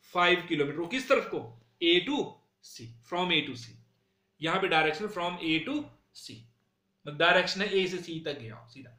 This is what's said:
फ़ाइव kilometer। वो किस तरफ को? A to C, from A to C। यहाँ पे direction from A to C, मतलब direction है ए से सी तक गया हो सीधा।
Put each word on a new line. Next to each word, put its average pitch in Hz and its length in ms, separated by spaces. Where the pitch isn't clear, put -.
फ़ाइव 175 340
kilometer। 143 300
वो 170 80
किस 262 220
तरफ 254 260
को? 156 40
A 170 200
to 269 160
C, 117 220
from 175 240
A 151 140
to 123 120
C। - 200
यहाँ 170 200
पे 190 80
direction 156 400
from 180 360
A 160 200
to 277 120
C, - 160
मतलब 147 120
direction 180 440
है 196 160
ए 185 80
से 180 120
सी 165 220
तक 143 180
गया 110 160
हो - 140
सीधा। 127 300